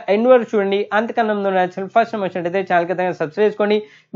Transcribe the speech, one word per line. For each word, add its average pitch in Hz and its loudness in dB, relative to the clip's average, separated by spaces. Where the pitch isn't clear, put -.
ఎండ్ 233 2
వరకు 240 4
చూడండి. 196 0
అంతకన్నా 226 -2
ముందు 196 -2
నా 180 2
ఛానల్ 190 -8
ఫస్ట్ 226 0
టైమ్ 208 -4
వచ్చినట్టయితే 175 -4
ఛానల్ 175 2
ఖచ్చితంగా 180 -2
సబ్స్క్రైబ్ 202 0
చేసుకోండి. 208 0